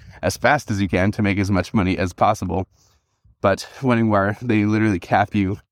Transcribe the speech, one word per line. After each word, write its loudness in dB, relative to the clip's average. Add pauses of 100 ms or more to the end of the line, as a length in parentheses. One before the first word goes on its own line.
(200)
as -2
fast 0
as -2
you 0
can, 0
to -4
make 0
as -2
much 0
money 2
as -2
possible. -2 (760)
But 0 (160)
Wedding 2
Wire, 2
they 2
literally 0
cap 0
you. 0 (120)